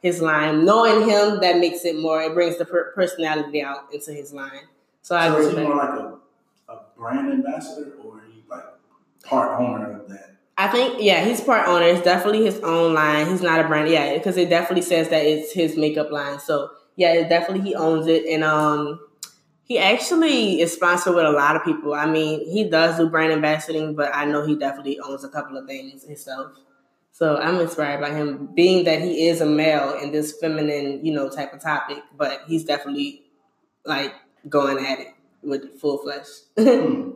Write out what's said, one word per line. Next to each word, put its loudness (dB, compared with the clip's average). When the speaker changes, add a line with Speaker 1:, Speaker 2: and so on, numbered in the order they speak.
Speaker 1:
his 0
line. 2
Knowing 6
him, 2
that 4
makes 0
it -2
more, 0
it -4
brings 2
the -4
per-, -4
personality -2
out -12
into -12
his -14
line. -16
So -4
I 2
Speaker 2:
So 2
Speaker 1:
agree 4
Speaker 2:
is 0
Speaker 1:
with -2
Speaker 2:
he -2
Speaker 1:
that. 0
Speaker 2:
more 0
like -4
a, -18
a -18
brand -4
ambassador, -6
or -20
he, -20
like, -16
part -2
owner -6
of -20
that? -20
Speaker 1:
I 0
think, -2
yeah, 4
he's 0
part 2
owner. 4
It's 4
definitely 2
his 0
own 2
line. 2
He's 0
not 2
a 2
brand, 2
yeah, 2
'cause 0
it 2
definitely 2
says 0
that 2
it's 0
his 0
makeup 0
line. -6
So, -4
yeah, 4
it 4
definitely 0
he -2
owns 0
it. 4
And, -2
um, 0
he -2
actually 2
is 0
sponsored 2
with 4
a 4
lot 2
of -4
people. -2
I -2
mean, -2
he 0
does 2
do 2
brand 2
ambassadoring, -2
but -2
I -2
know -2
he 0
definitely -6
owns -12
a -16
couple -10
of -16
things -16
himself. -16
So 0
I'm 0
inspired -2
by -4
him, -6
being 4
that 0
he 0
is 0
a 2
male 2
in -8
this -4
feminine, -4
you 0
know, -2
type -8
of -20
topic, -4
but -4
he's -2
definitely, -6
like, -4
going 0
at -4
it -16
with -8
full -2
flesh. -10
<laughs> -10
Speaker 2:
Hmm. 4